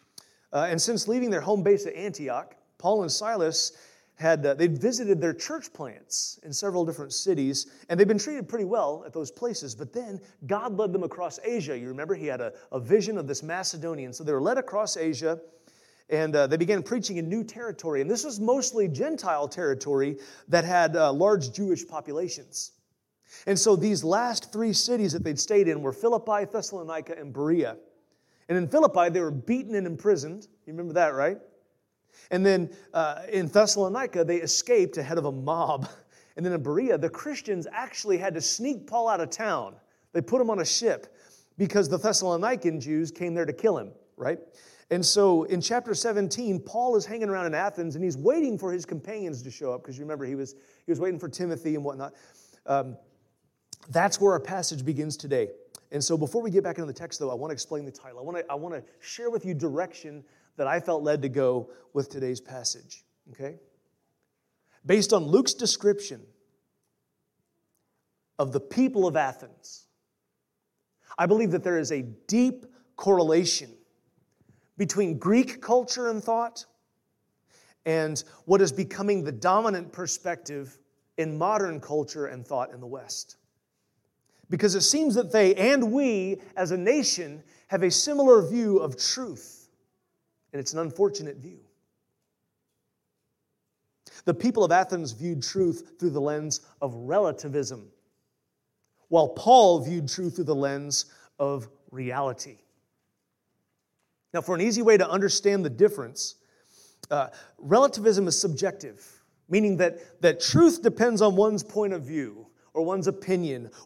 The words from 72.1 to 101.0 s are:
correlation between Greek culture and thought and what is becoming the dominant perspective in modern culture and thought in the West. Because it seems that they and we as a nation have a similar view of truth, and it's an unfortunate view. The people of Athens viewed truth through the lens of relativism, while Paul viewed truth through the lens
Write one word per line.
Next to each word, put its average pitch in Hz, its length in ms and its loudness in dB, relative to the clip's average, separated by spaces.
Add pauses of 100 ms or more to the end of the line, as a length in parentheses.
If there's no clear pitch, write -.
correlation 170 720 4 (1080)
between 175 400 0
Greek 240 420 2
culture 247 480 0
and 220 160 -4
thought 233 400 -4 (1200)
and 160 400 0 (220)
what 190 160 6
is 190 100 2
becoming 196 520 -2
the 147 80 -6
dominant 180 600 0
perspective 156 840 -10 (400)
in 160 180 -2
modern 180 440 -2
culture 147 460 -4
and 123 200 -12
thought 127 260 -4
in 123 80 -18
the 123 60 -16
West. 123 500 -12 (1120)
Because 180 240 2
it 190 80 0
seems 294 320 2
that 214 180 0
they 202 220 8
and 240 360 4
we 214 480 0 (160)
as 185 160 -2
a 185 60 -2
nation 180 640 0 (260)
have 190 140 0
a 180 80 4
similar 262 520 6
view 202 340 2
of 156 180 2
truth, - 760 -8 (840)
and 143 80 -6
it's 131 140 -8
an 160 60 -2
unfortunate 165 580 -2
view. 165 220 -18 (2750)
The 170 80 2
people 226 280 2
of 170 80 4
Athens 175 420 2
viewed 147 300 -6
truth 170 560 -2
through 175 120 0
the 143 100 -4
lens 151 400 -4 (220)
of 131 120 -6
relativism, 135 960 -4 (1200)
while 165 200 4
Paul 214 520 8
viewed 151 280 -4
truth 180 280 -4
through 180 80 -2
the 151 100 0
lens 139 520 -2 (320)